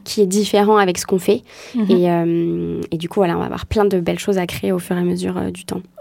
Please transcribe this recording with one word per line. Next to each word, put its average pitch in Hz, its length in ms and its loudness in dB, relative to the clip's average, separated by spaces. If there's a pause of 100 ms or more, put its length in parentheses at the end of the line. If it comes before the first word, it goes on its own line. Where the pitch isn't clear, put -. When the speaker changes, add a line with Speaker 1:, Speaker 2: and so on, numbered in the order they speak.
Speaker 1:
qui - 180 -2
est 196 60 6
différent 202 500 4
avec 185 200 2
ce - 80 -8
qu'on 190 140 0
fait. 208 240 0 (320)
Speaker 2:
Mhm. 220 160 0
Speaker 1:
Et, 175 200 4
euh, 170 720 0 (100)
et 165 60 -4
du 165 100 -8
coup, 202 140 0
voilà, 170 160 2
on - 20 -2
va - 60 -2
avoir - 220 -8
plein 208 180 0
de 190 160 2
belles 175 180 -2
choses 196 200 0
à 180 80 -2
créer 196 260 -4
au 180 60 -2
fur 180 180 -4
et - 20 -2
à 175 40 0
mesure, 180 340 -2
euh, 185 140 -4
du 180 120 -14
temps. 185 180 -8 (200)